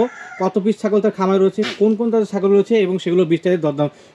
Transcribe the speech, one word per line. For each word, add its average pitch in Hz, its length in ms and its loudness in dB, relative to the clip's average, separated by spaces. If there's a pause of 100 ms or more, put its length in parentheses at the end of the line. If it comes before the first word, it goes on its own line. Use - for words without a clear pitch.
(400)
কত 190 200 -2
পিস 202 200 0
ছাগল 208 220 0
তার 208 100 0
খামারে 190 280 0
রয়েছে, 190 220 0 (160)
কোন 214 180 2
কোন 233 160 -2
তাদের 220 160 0
ছাগল 196 240 -2
রয়েছে 202 300 2
এবং 185 180 0
সেগুলোর 175 280 0
বিস্তারিত 175 320 0
দরদাম 147 300 -2 (260)